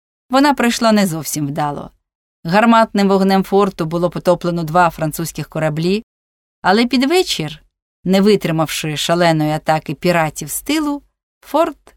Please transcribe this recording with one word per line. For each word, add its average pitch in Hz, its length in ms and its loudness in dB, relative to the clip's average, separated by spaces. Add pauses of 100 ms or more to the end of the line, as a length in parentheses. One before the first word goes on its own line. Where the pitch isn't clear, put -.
(300)
вона 277 240 4
пройшла 233 380 0
не 208 160 2
зовсім 151 400 -6
вдало. 143 440 -6 (520)
Гарматним 220 640 2
вогнем 196 360 2
форту 196 420 0
було 170 240 -2
потоплено 175 540 -2
два 170 260 2
французьких 160 600 -6
кораблі, 160 540 -2 (580)
але 208 240 2
під 254 180 0
вечір, 277 600 -2 (400)
не 190 180 2
витримавши 160 760 0
шаленої 165 540 0
атаки 156 420 -2
піратів 160 560 -2
з - 120 -10
тилу, 294 400 -4 (400)
форт - 560 -4